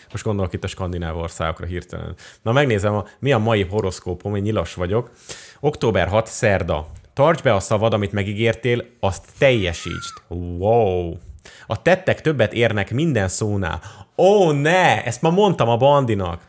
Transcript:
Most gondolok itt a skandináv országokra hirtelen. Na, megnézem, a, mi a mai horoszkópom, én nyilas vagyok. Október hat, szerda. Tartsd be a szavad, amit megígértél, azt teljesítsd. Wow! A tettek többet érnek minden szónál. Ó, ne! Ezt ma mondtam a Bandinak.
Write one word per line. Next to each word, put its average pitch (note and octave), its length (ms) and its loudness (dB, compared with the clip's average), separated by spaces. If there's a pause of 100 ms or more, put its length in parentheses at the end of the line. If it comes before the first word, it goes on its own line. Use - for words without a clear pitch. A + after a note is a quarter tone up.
(120)
Most G#2 120 -8
gondolok G2 280 -2
itt F#2+ 120 -6
a - 20 -4
skandináv F2 520 -6
országokra E2 480 -6
hirtelen. E2 480 -10 (280)
Na, A2+ 100 0
megnézem, G#2+ 420 2
a, G2+ 100 -2 (140)
mi C#3 140 0
a A#2+ 60 4
mai G#2+ 240 2
horoszkópom, F#2 720 -4
én G2+ 60 -2
nyilas G#2 320 -2
vagyok. G2 360 -2 (500)
Október G#2+ 480 0
hat, G#2 180 0
szerda. E2+ 600 0 (260)
Tartsd D3 320 2
be A#2+ 100 4
a F#2+ 60 2
szavad, G#2+ 320 0
amit G#2 200 0
megígértél, A2 720 -2 (160)
azt F#2 240 -4 (140)
teljesítsd. F#2 760 0 (160)
Wow! F2+ 840 0 (520)
A - 160 -6
tettek F3 380 2
többet C3 320 0
érnek G#2+ 380 0
minden A#2 380 0
szónál. F#2+ 520 -4 (360)
Ó, F#3 360 6
ne! D3 520 2
Ezt - 180 -6
ma D#3+ 80 4
mondtam F3+ 380 2
a A#2 80 2
Bandinak. A2+ 720 2